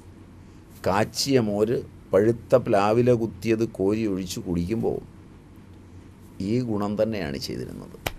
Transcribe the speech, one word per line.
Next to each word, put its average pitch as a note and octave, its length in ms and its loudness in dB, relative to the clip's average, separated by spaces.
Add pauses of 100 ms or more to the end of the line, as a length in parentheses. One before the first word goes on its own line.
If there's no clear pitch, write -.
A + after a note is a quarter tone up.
(840)
കാച്ചിയ A2+ 540 2 (100)
മോര്, G#2+ 280 0 (340)
പഴുത്ത A#2 440 4 (100)
പ്ലാവില A2+ 440 4 (120)
കുത്തിയത് A2 420 0 (140)
കോരി G#2 240 2 (100)
ഒഴിച്ച് F#2 360 -6
കുടിക്കുമ്പോൾ F2+ 500 -2 (1500)
ഈ - 20 0 (180)
ഗുണം G2+ 300 -2
തന്നെയാണ് G2 460 -2
ചെയ്തിരുന്നത്. G1+ 500 -10 (240)